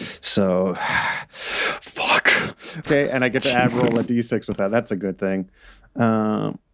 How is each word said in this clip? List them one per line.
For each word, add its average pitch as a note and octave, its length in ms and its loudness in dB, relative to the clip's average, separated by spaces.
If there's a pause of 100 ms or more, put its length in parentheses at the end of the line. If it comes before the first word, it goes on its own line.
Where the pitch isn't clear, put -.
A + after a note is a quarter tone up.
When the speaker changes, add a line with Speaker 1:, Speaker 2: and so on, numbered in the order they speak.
(220)
Speaker 1:
So, F#2 520 2 (540)
fuck. - 1000 -2 (480)
Okay, C#3+ 320 2
and B2+ 120 0
I B2+ 60 2
get B2+ 160 0
to C3 80 4
add B2 200 4
roll B2 140 2
a A#2 40 2
Speaker 2:
Jesus. A#2 160 2
Speaker 1:
D A#2+ 160 0
six A2+ 260 -2
with G#2 80 -4
that. G2+ 140 0
That's A#2 220 0
a G2+ 40 0
good F#2 220 -4
thing. F#2+ 320 -2 (460)
Um, G#2+ 640 0 (160)